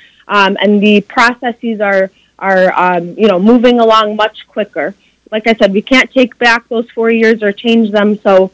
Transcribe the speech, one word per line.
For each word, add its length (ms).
um, 340
and 180
the 220
processes 800
are, 300
are, 400
um, 400
you 100
know, 120
moving 400
along 360
much 320
quicker. 460
Like 160
I 80
said, 180
we 80
can't 320
take 240
back 320
those 220
four 180
years 320
or 100
change 380
them, 300
so 340